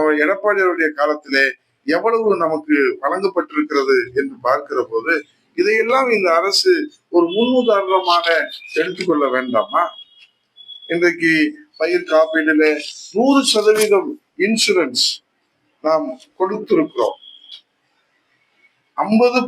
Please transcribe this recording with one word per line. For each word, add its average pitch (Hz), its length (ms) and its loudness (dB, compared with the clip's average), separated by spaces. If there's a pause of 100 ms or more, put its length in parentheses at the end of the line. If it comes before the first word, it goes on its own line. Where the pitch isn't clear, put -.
(220)
எடப்பாடியாருடைய 185 680 0 (100)
காலத்திலே 143 460 0 (420)
எவ்வளவு 214 440 0 (140)
நமக்கு 151 320 0 (260)
வழங்கப்பட்டிருக்கிறது 151 920 0 (240)
என்று 135 160 -6 (100)
பார்க்கிற 139 320 -2 (140)
போது 117 200 -2 (460)
இதையெல்லாம் 226 580 2
இந்த 190 120 0 (100)
அரசு 190 340 2 (440)
ஒரு 170 100 6 (100)
முன்னுதாரணமாக 196 920 2 (520)
எடுத்துக்கொள்ள 170 460 -2 (120)
வேண்டாமா? 127 480 -2 (1120)
இன்றைக்கு 170 380 0 (480)
பயிர் 170 320 -2
காப்பீடுல 156 520 2 (520)
நூறு 269 240 4 (120)
சதவீதம் 214 580 2 (360)
இன்சூரன்ஸ் 185 600 0 (760)
நாம் 156 220 0 (320)
கொடுத்திருக்கிறோம். 120 760 -2 (1800)
ஐம்பது 233 500 2